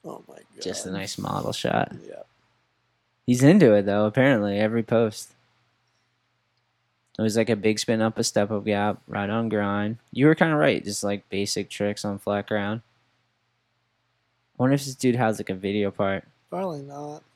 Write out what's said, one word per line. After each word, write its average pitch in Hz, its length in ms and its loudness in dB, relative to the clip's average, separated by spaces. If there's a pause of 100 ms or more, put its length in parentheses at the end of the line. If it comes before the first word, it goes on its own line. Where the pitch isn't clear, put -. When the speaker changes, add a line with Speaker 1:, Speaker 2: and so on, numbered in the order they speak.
Speaker 1:
Oh 53 200 -14
my - 100 -20
God. - 80 -20 (180)
Speaker 2:
Just - 240 -8
a 92 40 -8
nice 95 280 -8
model - 340 -6
shot. - 400 -2 (160)
Speaker 1:
Yep. - 180 -18 (1000)
Speaker 2:
He's 123 160 2
into 147 320 8
it, 101 100 6
though, 104 220 2
apparently, 107 520 2
every 110 240 0
post. 113 480 0 (1900)
It - 40 -2
was, 110 140 0
like, 110 140 2
a 110 60 2
big 107 220 0
spin 110 240 0
up, 110 160 0
a 113 60 0
step 104 260 0
up 104 140 -4
gap, 104 420 0
right 101 240 -6
on 113 180 -2
grind. 104 500 -2 (140)
You 131 140 2
were 156 80 6
kinda 160 220 2
right, 143 260 2
just, 101 220 -6
like, 101 260 -4
basic 98 400 -4
tricks 104 340 -4
on 98 140 -6
flat 101 300 -4
ground. 107 320 -4 (1800)
I 127 40 2
wonder 131 120 4
if 139 100 -2
this 131 100 -10
dude 123 220 2
has, 110 220 0
like, 98 120 -8
a 95 40 -2
video 98 360 -2
part. 98 340 -2 (260)
Speaker 1:
Probably 175 320 -6
not. 147 400 -14 (140)